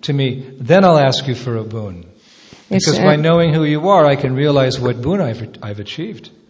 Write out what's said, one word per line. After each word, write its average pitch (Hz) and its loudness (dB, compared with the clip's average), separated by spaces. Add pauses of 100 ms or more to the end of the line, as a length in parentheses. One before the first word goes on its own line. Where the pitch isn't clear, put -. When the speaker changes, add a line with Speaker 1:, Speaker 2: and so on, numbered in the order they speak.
Speaker 1:
to - -6
me, 135 0 (380)
then 175 6
I'll 160 6
ask - -2
you 123 -4
for 120 -6
a 110 -6
boon. 107 -10 (720)
Speaker 2:
És, 190 0
Speaker 1:
Because 151 0
Speaker 2:
ö, 151 4
Speaker 1:
by 151 -2
knowing 165 2
who 160 0
you 151 -2
are, 160 6
I 135 0
can 135 -4
realize 135 0
what 123 -2
boon 180 -2
I've, 110 -6 (120)
I've 104 -10
achieved. 160 -12 (280)